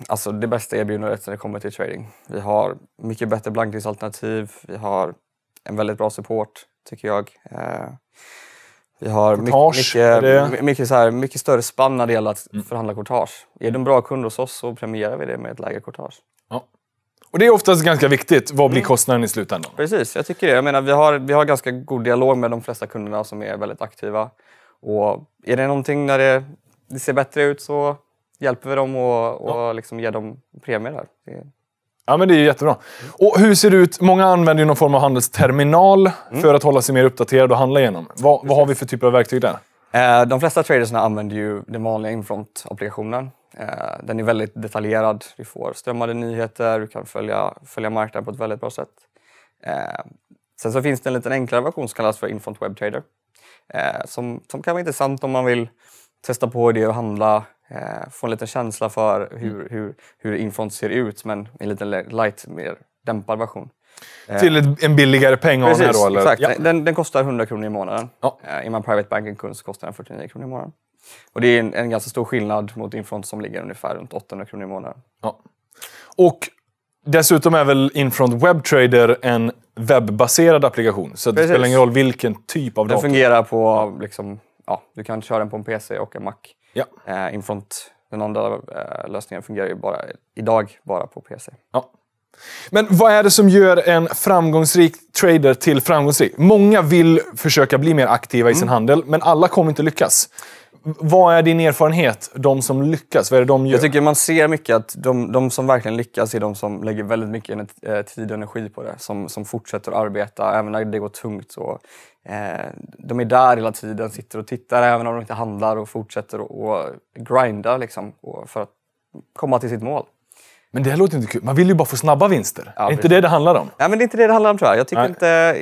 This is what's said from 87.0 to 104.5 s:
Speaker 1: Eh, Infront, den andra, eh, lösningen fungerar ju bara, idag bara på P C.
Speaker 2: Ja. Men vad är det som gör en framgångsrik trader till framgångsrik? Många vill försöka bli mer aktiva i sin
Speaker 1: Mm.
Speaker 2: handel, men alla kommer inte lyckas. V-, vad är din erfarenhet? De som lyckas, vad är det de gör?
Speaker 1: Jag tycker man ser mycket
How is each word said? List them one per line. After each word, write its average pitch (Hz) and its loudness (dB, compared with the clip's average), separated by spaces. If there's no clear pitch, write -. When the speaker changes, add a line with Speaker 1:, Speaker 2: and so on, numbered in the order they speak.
Speaker 1:
Eh, 95 -6
Infront, 101 -12
den 107 -8
andra, 107 -4
eh, - -12
lösningen 98 -12
fungerar 98 -8
ju 92 -8
bara, 92 -8
idag 110 -2
bara 92 -6
på - -20
P - -20
C. - -20
Speaker 2:
Ja. - -4
Men 214 2
vad 208 6
är 208 6
det 202 4
som 208 6
gör 185 8
en 165 2
framgångsrik 165 2
trader 156 6
till 147 2
framgångsrik? 147 2
Många 202 6
vill 165 6
försöka 139 2
bli 160 2
mer 135 4
aktiva 120 2
i 120 2
sin 170 0
Speaker 1:
Mm. 123 0
Speaker 2:
handel, 127 4
men 151 0
alla 165 4
kommer 165 2
inte 147 -2
lyckas. - 0
V-, 156 -6
vad 170 6
är 165 6
din 165 2
erfarenhet? 156 2
De 135 0
som 135 -2
lyckas, 147 -2
vad 131 6
är 123 6
det 127 2
de 135 2
gör? 135 2
Speaker 1:
Jag 123 4
tycker 147 2
man 151 2
ser 160 2
mycket 151 0